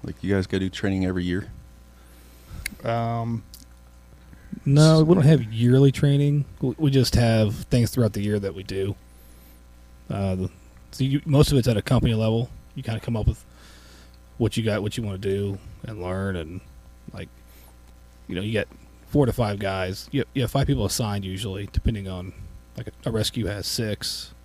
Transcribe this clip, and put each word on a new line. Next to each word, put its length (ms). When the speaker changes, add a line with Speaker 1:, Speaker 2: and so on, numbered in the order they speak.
Speaker 1:
Like, 180
you 120
guys 120
gotta 180
do 60
training 340
every 200
year? 240
Speaker 2:
Um, 580
Speaker 3:
No, 380
we 120
don't 100
have 280
yearly 400
training. 520
We, 180
we 120
just 260
have 380
things 240
throughout 220
the 100
year 160
that 160
we 80
do. 320
Uh, 280
the, 140
so 120
you, 200
most 280
of 60
it's 100
at 80
a 60
company 320
level. 360
You 80
kinda 180
come 160
up 100
with 180
what 180
you 60
got, 200
what 140
you 60
wanna 160
do 400
and 160
learn, 360
and, 240
like, 160
you 80
know, 60
you 100
get 160
four 180
to 60
five 260
guys. 540
You, 120
you 80
have 100
five 160
people 180
assigned 380
usually, 480
depending 360
on, 240
like, 100
a, 220
a 40
rescue 340
has 200
six 680